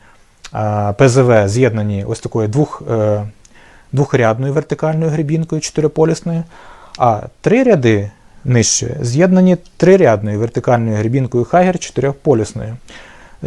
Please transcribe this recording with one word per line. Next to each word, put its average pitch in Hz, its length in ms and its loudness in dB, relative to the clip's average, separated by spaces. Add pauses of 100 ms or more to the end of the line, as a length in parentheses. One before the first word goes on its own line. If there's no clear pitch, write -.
(540)
е, 104 380 -2
П 135 160 4
З 127 140 2
В 113 260 4
з'єднані 107 560 -2
ось 113 160 -8
такою 110 280 -4
двох-, 143 420 -2
е, 107 320 0 (680)
двохрядною 127 600 0
вертикальною 160 580 -2
гребінкою 156 500 -4
чотириполісною, 160 800 -2 (560)
а 120 220 2 (200)
три 220 220 2
ряди 117 480 2 (340)
нижче 117 560 0
з'єднані 180 560 2 (200)
трирядною 113 640 2
вертикальною 117 580 0
гребінкою 120 480 -2
Хайгер 180 340 2
чотирьохполісною. 117 960 -4 (720)